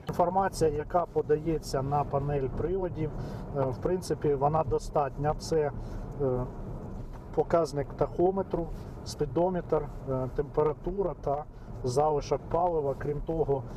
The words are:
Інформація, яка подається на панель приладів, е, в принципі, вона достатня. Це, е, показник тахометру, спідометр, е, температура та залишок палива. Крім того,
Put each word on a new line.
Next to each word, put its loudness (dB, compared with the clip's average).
Інформація, 2
яка 0
подається 0
на 2
панель 0
приладів, -2
е, 4
в 0
принципі, 2
вона 4
достатня. 0
Це, 2
е, 2
показник 2
тахометру, 2
спідометр, 0
е, 0
температура 0
та -2
залишок 2
палива. 2
Крім -2
того, 0